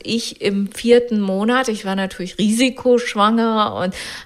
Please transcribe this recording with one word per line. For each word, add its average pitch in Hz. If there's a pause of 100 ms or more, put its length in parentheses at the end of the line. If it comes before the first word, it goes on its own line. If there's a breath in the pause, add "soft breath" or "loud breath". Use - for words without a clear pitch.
ich -
im 196
vierten 233
Monat, 220
ich 208
war 190
natürlich 185
risikoschwanger 226
und 185 (300 loud breath)